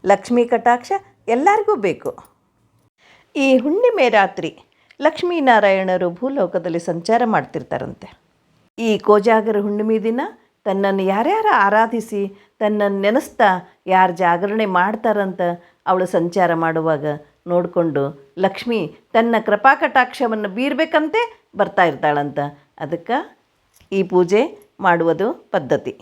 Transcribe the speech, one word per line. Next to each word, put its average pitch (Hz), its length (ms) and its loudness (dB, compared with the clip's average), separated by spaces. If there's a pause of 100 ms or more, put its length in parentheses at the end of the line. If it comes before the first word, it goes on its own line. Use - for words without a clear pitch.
ಲಕ್ಷ್ಮೀ 202 400 0
ಕಟಾಕ್ಷ 240 460 0 (360)
ಎಲ್ಲರಿಗೂ 403 480 0
ಬೇಕು. 190 360 -4 (1200)
ಈ 269 220 4
ಹುಣ್ಣಿಮೆ 320 520 2
ರಾತ್ರಿ 185 480 0 (440)
ಲಕ್ಷ್ಮೀನಾರಾಯಣರು 208 1080 2
ಭೂಲೋಕದಲ್ಲಿ 175 720 -4
ಸಂಚಾರ 175 460 -2
ಮಾಡ್ತಿರ್ತಾರಂತೆ. 143 840 -6 (680)
ಈ 220 200 0
ಕೋಜಾಗರ 208 600 2
ಹುಣ್ಣಿಮೆ 214 400 -2
ದಿನ 226 220 -4 (440)
ತನ್ನನ್ನು 196 360 0
ಯಾರ್ಯಾರು 294 500 0 (140)
ಆರಾಧಿಸಿ 220 560 0 (380)
ತನ್ನನ್ನು 208 420 0
ನೆನೆಸ್ತಾ 220 480 2 (380)
ಯಾರು 185 260 4
ಜಾಗರಣೆ 185 520 0
ಮಾಡ್ತಾರಂತ 196 760 0 (460)
ಅವಳು 185 180 2
ಸಂಚಾರ 175 480 0
ಮಾಡುವಾಗ 160 520 -2 (420)
ನೋಡಿಕೊಂಡು 175 560 0 (360)
ಲಕ್ಷ್ಮಿ 190 580 -4 (160)
ತನ್ನ 233 220 2 (100)
ಕೃಪಾ 214 300 4
ಕಟಾಕ್ಷವನ್ನು 247 720 -2
ಬೀರ್ಬೇಕಂತೆ 302 720 -2 (340)
ಬರ್ತಾ 190 280 0
ಇರ್ತಾಳಂತ. 143 560 -2 (400)
ಅದಕ್ಕೆ 170 360 -6 (760)
ಈ 190 120 0
ಪೂಜೆ 180 380 2 (380)
ಮಾಡುವುದು 170 540 0
ಪದ್ಧತಿ. 143 680 -4